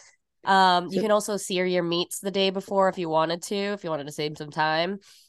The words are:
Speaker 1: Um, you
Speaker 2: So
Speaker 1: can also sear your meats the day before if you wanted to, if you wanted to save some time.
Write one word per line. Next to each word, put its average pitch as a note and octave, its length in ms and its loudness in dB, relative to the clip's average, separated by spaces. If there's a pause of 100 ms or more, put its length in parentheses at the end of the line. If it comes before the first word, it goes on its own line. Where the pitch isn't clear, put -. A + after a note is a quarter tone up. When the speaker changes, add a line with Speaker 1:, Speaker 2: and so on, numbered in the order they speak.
(440)
Speaker 1:
Um, F#3 420 4
you F#3 60 -8
Speaker 2:
So F#3+ 100 0
Speaker 1:
can G#3+ 80 2
also G#3 280 2
sear F#3 280 -2
your F3+ 160 2
meats E3+ 380 -2
the G3 100 -6
day F#3+ 200 2
before G3 380 2
if F#3 100 -4
you E3+ 100 -4
wanted D#3+ 340 0
to, G#3 140 -6
if G3+ 260 -4
you E3 80 -6
wanted C#3+ 160 -6
to D3+ 60 -12
save D3+ 260 -6
some D3+ 140 -12
time. E3 480 0 (280)